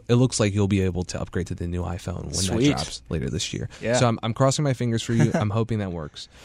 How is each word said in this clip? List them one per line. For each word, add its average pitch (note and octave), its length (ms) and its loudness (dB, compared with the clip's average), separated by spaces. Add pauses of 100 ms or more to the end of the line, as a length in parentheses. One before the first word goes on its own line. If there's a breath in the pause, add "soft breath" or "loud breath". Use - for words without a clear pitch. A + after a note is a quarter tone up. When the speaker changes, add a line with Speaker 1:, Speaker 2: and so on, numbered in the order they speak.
Speaker 1:
it A#2 80 4
looks B2 240 4
like G#2 140 2
you'll G2+ 160 2
be G2 120 4
able F2+ 240 0
to - 140 -8
upgrade - 280 -4
to F2+ 80 -6
the F2+ 120 -6
new F2 140 -4
iPhone F2 440 -6
when D2+ 80 -8
Speaker 2:
Sweet. F#2+ 340 2
Speaker 1:
that D3 80 4
drops - 340 -8
later D2 200 -2
this - 220 -4
year. - 160 -6 (140 loud breath)
Speaker 2:
Yeah. A2+ 160 0
Speaker 1:
So B2+ 100 4
I'm, A2+ 160 0
I'm A2+ 100 -2
crossing C3+ 300 2
my C#3 100 2
fingers A#2 300 -2
for A#2+ 100 -2
you. A2+ 180 6
Speaker 2:
<laughs> - 20 0
Speaker 1:
I'm G#2 160 2
hoping A2 300 0
that F#2+ 120 -4
works. E2 380 -10 (160 loud breath)